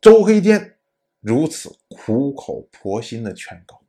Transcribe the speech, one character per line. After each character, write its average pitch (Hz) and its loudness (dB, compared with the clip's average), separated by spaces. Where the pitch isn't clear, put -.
周 220 8
黑 214 2
肩 208 -2
如 120 -2
此 - -14
苦 135 -6
口 - -14
婆 101 -10
心 117 -14
的 104 -10
劝 87 -20
告 - -20